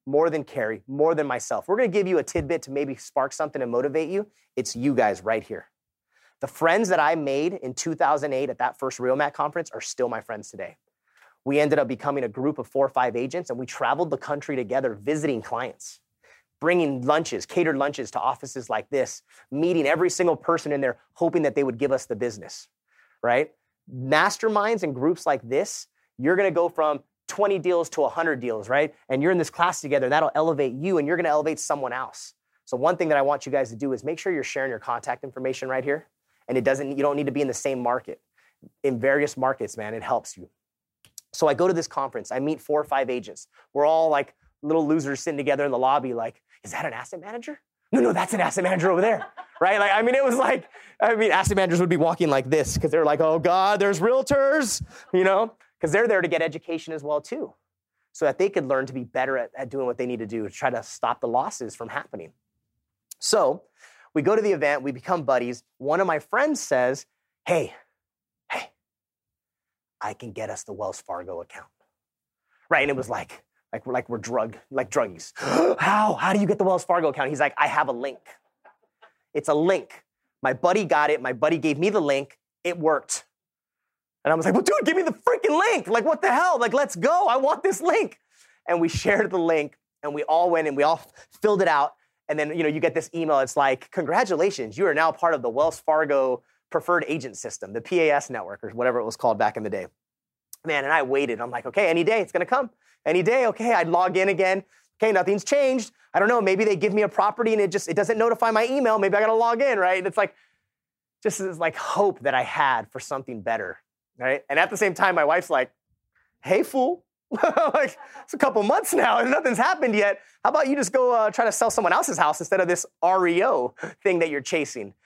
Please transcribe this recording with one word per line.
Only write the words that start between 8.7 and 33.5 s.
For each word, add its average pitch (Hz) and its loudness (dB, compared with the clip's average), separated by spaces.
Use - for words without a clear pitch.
first 131 -6
Real 127 0
Mac 143 -2
Conference 147 -4
are 113 -12
still 123 -4
my 113 -6
friends 104 -12
today. - -14
We 143 2
ended 147 4
up 135 0
becoming 139 -4
a 120 -4
group 131 -4
of 120 -10
four 139 0
or 135 0
five 127 0
agents, 131 -6
and 120 -8
we 127 -10
traveled 143 -2
the 143 -2
country 143 -6
together 127 -2
visiting 139 -2
clients, - -10
bringing 151 2
lunches, 147 0
catered 160 0
lunches 139 -4
to - -4
offices 127 -6
like 110 -4
this, - -2
meeting 160 0
every 165 2
single 170 2
person 160 -2
in 139 -2
there, 127 -2
hoping 170 0
that 143 0
they 143 2
would 123 -2
give 135 0
us 135 -2
the 117 -6
business, 107 -8
right? 127 2
Masterminds 202 0
and 151 -4
groups 160 -2
like 120 -2
this, 151 -4
you're 147 2
gonna 196 2
go 170 0
from 151 -2
twenty 196 0
deals 170 0
to 151 0
a 127 2
hundred 165 -2
deals, 110 -6
right? 143 0
And 131 0
you're 170 4
in 185 2
this 160 -2
class 170 0
together, 135 0
and 135 0
that'll 156 2
elevate 147 0
you, 165 -2
and 143 0
you're 170 0
gonna 170 0
elevate 151 0
someone 135 -4
else. - -12
So 127 -6
one 165 2
thing 165 0
that 151 4
I - 4
want 139 0
you 131 -6